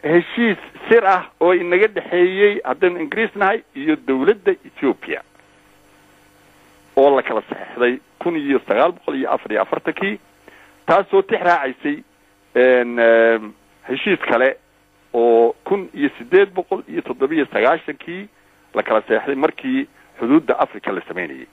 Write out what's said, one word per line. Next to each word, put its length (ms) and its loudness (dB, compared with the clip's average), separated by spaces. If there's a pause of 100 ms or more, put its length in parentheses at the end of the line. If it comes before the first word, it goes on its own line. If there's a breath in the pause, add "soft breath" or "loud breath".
heshiis 540 0 (320)
sir 160 6
ah 180 2 (160)
oo 140 4
inaga 340 2
dhexeeyey 760 0
haddaynu 380 -2
Ingiriis 340 -4
nahay 260 -2 (140)
iyo 200 -2 (120)
dowladda 440 0
Ethiopia, 720 -6 (1800)
oo 180 6
la 80 2
kala 260 -6
saxeexday 500 -4 (200)
kun 180 -6
iyo 300 -2
sagaal 240 0
boqol 240 -10
iyo 160 -4
afar 200 -6
iyo 100 -2
afartankii, 580 -6 (680 soft breath)
taasoo 340 2
tix 200 -4
raacaysay, 600 -2 (520)
een, 440 4
eem, 540 4 (360)
heshiis 300 -2
kale 380 0 (560)
oo 500 4
kun 300 -4
iyo 240 -2
siddeed 360 2
boqol 360 -6
iyo 120 -8
toddoba 340 -4
iyo 180 0
sagaashankii 720 -2 (460 soft breath)
la 100 -2
kala 180 0
saxeexday 340 -2
markii 520 -4 (320 soft breath)
xuduudda 400 2
Afrika 320 -4
la 160 -6
sameynayay. 460 -10